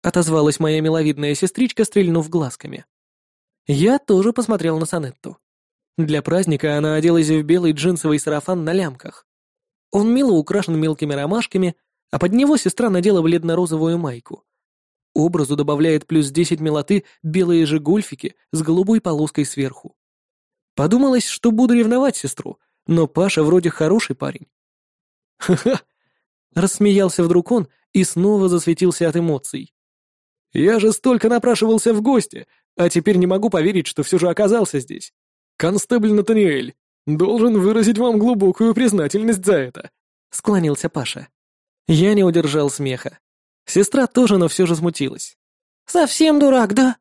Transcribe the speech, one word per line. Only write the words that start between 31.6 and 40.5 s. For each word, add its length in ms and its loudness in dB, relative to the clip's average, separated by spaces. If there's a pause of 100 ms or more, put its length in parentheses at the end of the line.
в 80 -2
гости, 420 -2 (300)
а 140 2
теперь 280 2
не 80 4
могу 240 0
поверить, 380 0
что 160 -6
все 160 0
же 100 2
оказался 500 0
здесь. 340 -14 (440)
Констебль 560 0
Натаниэль, 600 0 (320)
должен 520 0
выразить 380 2
вам 220 0
глубокую 560 2
признательность 680 0
за 120 2
это", 340 -6 (400)
склонился 600 -2